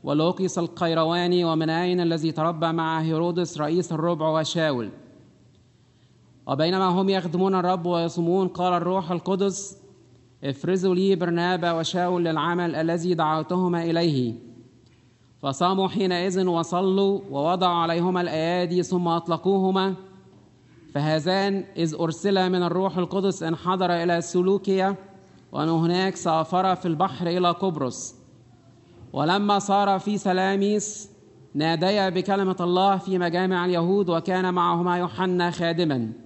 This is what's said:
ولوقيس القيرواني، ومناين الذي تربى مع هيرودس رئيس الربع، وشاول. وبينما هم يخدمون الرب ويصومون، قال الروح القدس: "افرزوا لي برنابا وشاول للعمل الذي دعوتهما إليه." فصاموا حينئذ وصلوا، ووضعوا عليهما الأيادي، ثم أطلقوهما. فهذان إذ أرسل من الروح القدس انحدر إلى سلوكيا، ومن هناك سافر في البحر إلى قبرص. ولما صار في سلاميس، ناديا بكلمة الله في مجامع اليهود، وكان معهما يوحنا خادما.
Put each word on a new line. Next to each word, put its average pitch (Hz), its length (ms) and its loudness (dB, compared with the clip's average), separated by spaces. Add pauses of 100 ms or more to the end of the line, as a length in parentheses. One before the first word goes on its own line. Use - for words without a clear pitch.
ولوقيس 165 540 0
القيرواني، 170 840 0
ومناين 165 560 0
الذي 165 320 0
تربى 160 400 -2
مع 160 280 -2
هيرودس 165 580 -2
رئيس 165 340 -2
الربع، 160 360 0
وشاول. 156 600 0 (1600)
وبينما 170 380 0
هم 190 240 2
يخدمون 185 460 0
الرب 180 320 0
ويصومون، 175 640 0
قال 180 240 0
الروح 175 380 -2
القدس: 185 680 -4 (680)
"افرزوا 175 500 0
لي 190 220 2
برنابا 170 560 0
وشاول 175 520 0
للعمل 165 500 0
الذي 165 400 0
دعوتهما 165 680 0
إليه." 160 500 0 (1080)
فصاموا 180 460 2
حينئذ 185 580 0
وصلوا، 185 720 2 (100)
ووضعوا 175 460 2
عليهما 170 440 2
الأيادي، 175 640 0
ثم 175 260 0
أطلقوهما. 190 880 0 (1000)
فهذان 180 680 0 (120)
إذ 165 180 -2
أرسل 185 560 0
من 180 120 2
الروح 175 360 0
القدس 185 440 -2
انحدر 175 500 -2
إلى 170 280 0
سلوكيا، 190 760 0 (560)
ومن 147 160 -2
هناك 175 480 2
سافر 180 600 0
في 180 120 -6
البحر 170 380 -2
إلى 175 240 2
قبرص. 160 640 -4 (1000)
ولما 196 460 2
صار 196 400 2
في 208 200 -2
سلاميس، 196 920 0 (440)
ناديا 165 540 2
بكلمة 185 520 0
الله 185 360 4
في 185 220 -2
مجامع 175 460 0
اليهود، 180 440 2
وكان 185 460 0
معهما 175 440 2
يوحنا 180 520 0
خادما. 160 600 -2 (140)